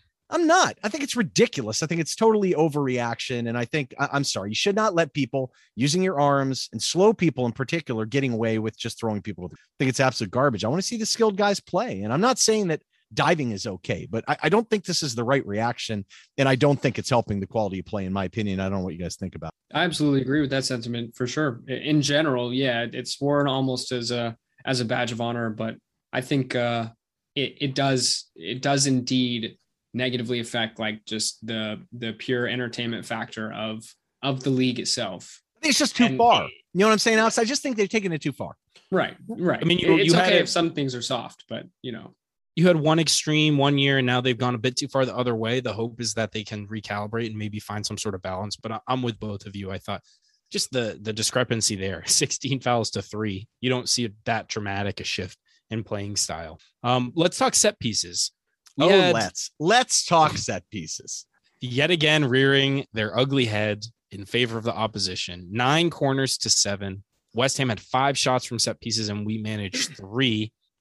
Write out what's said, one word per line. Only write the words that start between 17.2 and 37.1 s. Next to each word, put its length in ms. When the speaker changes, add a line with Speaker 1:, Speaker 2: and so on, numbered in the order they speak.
Speaker 1:
the 60
quality 340
of 40
play, 220
in 80
my 100
opinion. 340
I 120
don't 80
know 60
what 100
you 60
guys 160
think 180
about 180
it. 60
Speaker 2:
I 80
absolutely 380
agree 180
with 80
that 160
sentiment 500
for 120
sure. 420
I, 60
in 260
general, 540
yeah, 360
it's 300
worn 280
almost 440
as 200
a, 220
as 160
a 60
badge 260
of 80
honor, 300
but 260
I 120
think, 340
uh, 320
it, 260
it 140
does, 600
it 280
does 240
indeed 720
negatively 460
affect, 380
like, 260
just 420
the, 360
the 220
pure 340
entertainment 560
factor 480
of, 320
of 200
the 60
league 300
itself. 640
Speaker 1:
I 20
think 120
it's 60
just 180
too 80
Speaker 2:
And 120
Speaker 1:
far. 280
Speaker 2:
it 60
Speaker 1:
You 80
know 60
what 60
I'm 60
saying, 200